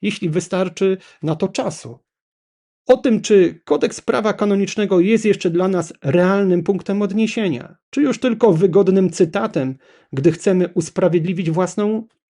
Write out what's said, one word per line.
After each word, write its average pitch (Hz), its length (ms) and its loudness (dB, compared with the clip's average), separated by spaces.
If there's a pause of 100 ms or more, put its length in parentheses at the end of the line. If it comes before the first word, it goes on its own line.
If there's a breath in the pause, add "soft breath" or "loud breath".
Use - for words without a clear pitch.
jeśli 196 280 -4
wystarczy 185 680 -2 (260 soft breath)
na 160 120 -2
to 190 120 -2
czasu. 196 520 -8 (880)
O 254 100 4
tym, 247 240 2
czy 190 440 2
kodeks - 360 -2
prawa 220 320 -2
kanonicznego 202 640 0
jest 220 260 2
jeszcze 190 240 0
dla 175 180 0
nas 180 340 -4
realnym 180 640 2
punktem 196 380 -2
odniesienia, 208 760 -4 (140)
czy 277 120 -2
już 269 180 0
tylko 226 340 2
wygodnym 185 560 4
cytatem, 165 680 -2 (360 soft breath)
gdy 139 180 2
chcemy 180 420 0
usprawiedliwić 175 800 -2
własną 208 560 -2 (220)